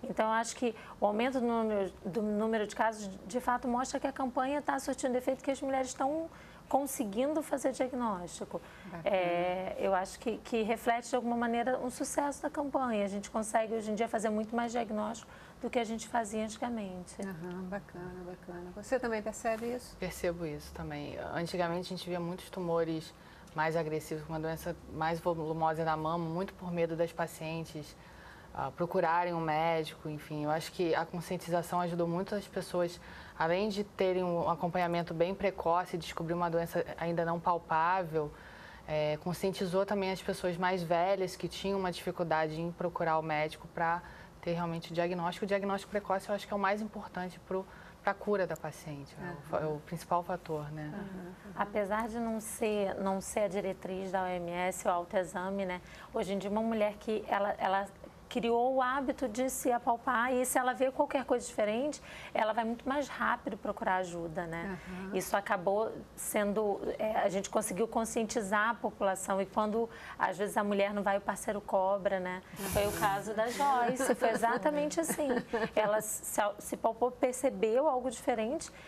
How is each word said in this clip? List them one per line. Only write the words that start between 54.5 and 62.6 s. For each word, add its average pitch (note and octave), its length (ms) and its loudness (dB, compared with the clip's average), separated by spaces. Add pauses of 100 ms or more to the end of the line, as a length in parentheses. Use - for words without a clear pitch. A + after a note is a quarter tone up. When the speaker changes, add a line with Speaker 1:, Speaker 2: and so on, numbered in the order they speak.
Speaker 1:
S, F3+ 380 0
o - 20 4
autoexame, F#3 760 0
né? F3+ 160 -2 (320)
Hoje G3 220 0
em G3+ 60 0
dia, G3 100 -2
uma G#3+ 140 2
mulher G#3+ 360 2
que G#3+ 280 -2
ela, G3+ 320 2
ela G3 280 4 (420)
criou A#3+ 460 4
o C4 60 4
hábito C4 440 0
de B3+ 240 0
se B3+ 220 0
apalpar A#3+ 640 2
e B3+ 120 4
se C4+ 140 2
ela B3+ 140 2
vê C4 180 2
qualquer C#4+ 320 2
coisa A#3+ 240 2
diferente, A#3 540 0 (320)
ela A3 180 2
vai A3+ 140 2